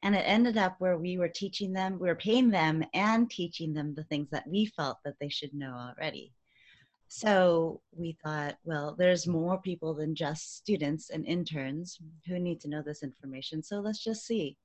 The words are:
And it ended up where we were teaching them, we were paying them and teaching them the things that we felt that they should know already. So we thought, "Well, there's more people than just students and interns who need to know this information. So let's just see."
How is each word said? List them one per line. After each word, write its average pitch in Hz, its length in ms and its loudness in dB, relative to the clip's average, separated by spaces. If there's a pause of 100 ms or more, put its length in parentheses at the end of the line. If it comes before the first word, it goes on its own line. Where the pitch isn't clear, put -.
And 202 120 4
it 190 120 6
ended 220 320 6
up 185 200 2
where 185 200 2
we 180 200 -2
were 175 100 2
teaching 190 440 -4
them, 190 260 -2
we 185 100 -2
were 165 60 4
paying 226 360 4
them 160 340 4 (100)
and 226 360 4
teaching 165 440 -4
them 151 200 -2
the 151 100 -8
things 147 260 -2
that - 160 -4
we 196 200 2
felt 147 380 -4
that 143 160 -6
they 147 80 -6
should 143 260 -8
know 139 200 -6
already. 131 580 -10 (800)
So 180 680 4 (160)
we 165 260 -6
thought, 151 420 -4
"Well, 151 340 -4
there's 180 280 4
more 175 360 0
people 170 320 -4
than 151 200 -2
just 156 440 -4
students 151 520 -2
and 156 160 -6
interns 160 720 -4 (280)
who 180 120 -4
need 175 220 -2
to 147 80 -10
know 151 140 -4
this 147 200 -8
information. 139 600 -10
So 202 180 -6
let's 214 240 -4
just 220 220 -6
see." 180 380 -2